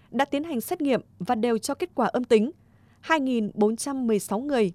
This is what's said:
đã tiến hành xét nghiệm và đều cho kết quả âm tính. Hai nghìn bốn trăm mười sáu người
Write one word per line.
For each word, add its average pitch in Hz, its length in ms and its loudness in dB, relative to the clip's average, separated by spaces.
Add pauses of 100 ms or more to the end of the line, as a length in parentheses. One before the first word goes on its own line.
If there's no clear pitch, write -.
(100)
đã 262 140 2
tiến 285 200 -2
hành 302 160 -4
xét 359 200 -6
nghiệm 269 200 2 (180)
và 214 160 -2
đều 226 240 0
cho 277 160 -4
kết 359 200 -6
quả 226 120 2
âm 247 180 0
tính. 226 260 4 (500)
Hai 320 200 0
nghìn 240 340 0
bốn 214 220 2
trăm 262 300 -4
mười 220 120 2
sáu 196 220 -4
người 247 340 0